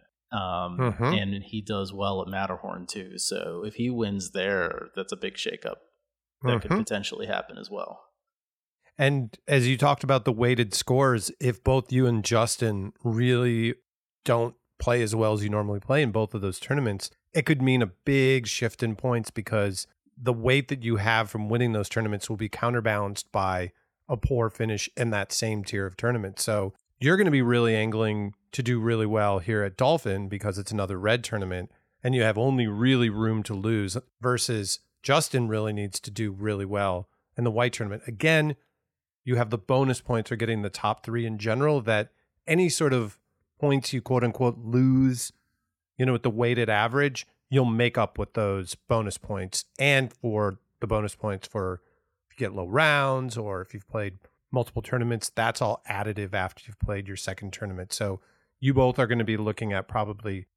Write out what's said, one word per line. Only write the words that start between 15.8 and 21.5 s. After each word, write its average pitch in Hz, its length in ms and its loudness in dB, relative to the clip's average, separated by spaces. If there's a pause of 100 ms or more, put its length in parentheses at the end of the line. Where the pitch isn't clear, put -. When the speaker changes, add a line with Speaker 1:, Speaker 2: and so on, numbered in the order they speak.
Speaker 2:
in 127 100 2
both 110 220 0
of 107 80 -6
those 95 180 -4
tournaments, 120 520 -2 (220)
it 156 120 2
could 147 160 2
mean 127 200 4
a 110 60 2
big 131 600 2
shift - 340 -4
in 110 140 -2
points, 120 340 -2
because 104 560 -2 (320)
the 123 160 0
weight 127 360 2
that 131 140 -4
you 113 120 2
have 110 340 2
from 107 200 -4
winning 117 240 2